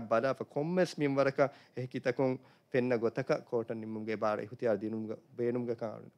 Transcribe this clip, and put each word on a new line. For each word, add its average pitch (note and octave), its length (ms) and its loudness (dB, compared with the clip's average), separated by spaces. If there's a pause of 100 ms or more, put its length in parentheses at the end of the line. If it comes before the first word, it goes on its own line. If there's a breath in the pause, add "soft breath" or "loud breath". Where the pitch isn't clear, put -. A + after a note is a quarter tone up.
බලාප A#2 440 2
කොම්මස් F3+ 500 0
මින් C#3 180 2
වරක C3+ 340 4 (240 loud breath)
හිකිතකුන් B2+ 640 0 (340 soft breath)
පෙන්න B2 240 2
ගොතක A#2 340 0 (100)
කෝටන් A2+ 380 -4
නිම්මුගේ A2 380 -4
බාර G#2+ 220 0
ඉහුතියාර A2+ 380 0
දිනුම්ග A2 340 -4 (200)
බේනුම්ග A#2+ 440 0
කා A2+ 200 -6 (220)